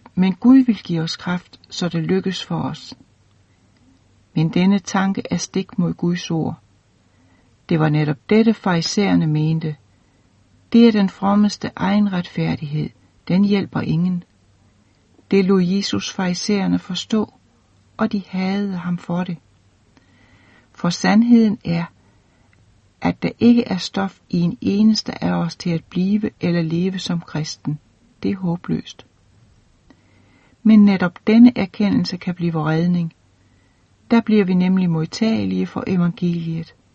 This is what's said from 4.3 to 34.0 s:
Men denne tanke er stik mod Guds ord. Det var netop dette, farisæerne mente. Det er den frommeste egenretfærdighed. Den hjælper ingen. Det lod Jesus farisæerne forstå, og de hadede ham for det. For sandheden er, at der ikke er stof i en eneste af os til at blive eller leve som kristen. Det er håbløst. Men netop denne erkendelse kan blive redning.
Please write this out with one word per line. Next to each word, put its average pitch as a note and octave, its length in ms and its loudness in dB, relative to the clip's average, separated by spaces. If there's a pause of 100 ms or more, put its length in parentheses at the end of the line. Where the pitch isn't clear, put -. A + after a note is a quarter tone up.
Men D#3+ 140 0
denne F#3 300 2
tanke G3 520 -4
er F3 60 -2
stik - 420 -6
mod E3 160 -2
Guds F3 360 -4
ord. D#3+ 300 -4 (1080)
Det E3 120 0
var D#3 80 2
netop D3+ 420 -2
dette, A3 240 4
farisæerne F3 720 0
mente. D#3 500 -2 (960)
Det A#3 160 8
er A3+ 40 6
den G3+ 160 2
frommeste G3+ 680 0
egenretfærdighed. E3+ 1120 -2 (380)
Den F#3 160 2
hjælper G3+ 360 0
ingen. F3 440 -2 (1040)
Det G3 140 4
lod F#3+ 180 2
Jesus G3 500 -2
farisæerne F#3 680 -2
forstå, G#3 540 -4 (640)
og A3 160 -2
de G3+ 160 -4
hadede F#3+ 480 -4
ham F3 220 -6
for F3 260 -6
det. F3+ 120 -8 (1400)
For F3 140 -4
sandheden A3 720 4
er, E3+ 200 -2 (1160)
at - 220 -4
der F3 160 -2
ikke A#3 260 6
er - 120 -4
stof G3 440 -6 (100)
i F3 100 -2
en E3+ 200 -2
eneste G#3 640 0
af F3 80 0
os E3+ 240 -4
til - 140 -6
at D#3+ 140 -4
blive G3+ 460 -2 (100)
eller E3+ 220 0
leve F3 360 -2
som F3 220 -6
kristen. - 580 -8 (440)
Det G3 80 -2
er G3+ 60 -4
håbløst. F3 680 -6 (1600)
Men G#3+ 220 8
netop F#3+ 420 2
denne A#3 320 6
erkendelse F#3+ 580 -2
kan F3+ 180 -8
blive E3 300 -4
redning. E3 500 -2 (960)